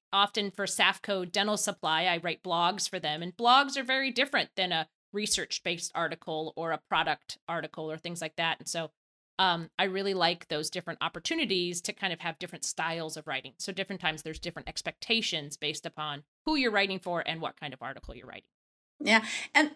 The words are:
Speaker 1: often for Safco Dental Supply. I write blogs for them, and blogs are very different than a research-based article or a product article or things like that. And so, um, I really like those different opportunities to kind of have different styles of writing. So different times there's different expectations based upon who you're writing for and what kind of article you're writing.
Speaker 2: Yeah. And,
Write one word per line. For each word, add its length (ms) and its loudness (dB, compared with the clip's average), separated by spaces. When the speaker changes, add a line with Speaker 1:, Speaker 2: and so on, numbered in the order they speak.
Speaker 1:
often 400 2
for 140 -4
Safco 640 2
Dental 280 2
Supply. 480 0
I 140 2
write 260 -4
blogs 440 2
for 120 -4
them, 240 -2
and 120 -8
blogs 400 6
are 60 -2
very 300 0
different 420 2
than 160 0
a 160 0
research-based 840 -2
article 580 -2
or 160 -2
a 80 0
product 500 0
article 420 -6
or 60 -6
things 240 -8
like 160 -8
that. 240 0
And 80 -12
so, 240 -4
um, 360 2
I 80 4
really 300 0
like 320 2
those 240 -2
different 320 -6
opportunities 760 0
to 120 -6
kind 200 -4
of 80 -6
have 180 -6
different 260 -10
styles 520 -2
of 100 -12
writing. 320 -4
So 140 -6
different 280 -4
times 220 -2
there's 160 -6
different 300 -8
expectations 880 -2
based 300 -4
upon 360 -8
who 100 2
you're 160 4
writing 300 2
for 260 -2
and 140 -4
what 180 -6
kind 160 -8
of 80 -14
article 320 -10
you're 140 -16
writing. 220 -16
Speaker 2:
Yeah. 240 6
And, 220 6